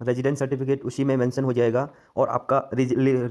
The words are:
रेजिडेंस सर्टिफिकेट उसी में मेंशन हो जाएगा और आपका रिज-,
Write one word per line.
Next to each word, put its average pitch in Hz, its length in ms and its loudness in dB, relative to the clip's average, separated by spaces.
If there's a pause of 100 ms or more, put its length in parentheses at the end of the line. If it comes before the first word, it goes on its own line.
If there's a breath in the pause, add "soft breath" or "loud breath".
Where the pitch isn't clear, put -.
रेजिडेंस 127 380 0
सर्टिफिकेट 135 460 -2
उसी 135 180 -4
में 135 140 2
मेंशन 127 260 0
हो 131 100 0
जाएगा 120 360 2 (260 soft breath)
और 131 140 2
आपका 131 440 -2
रिज-, 123 240 0 (340)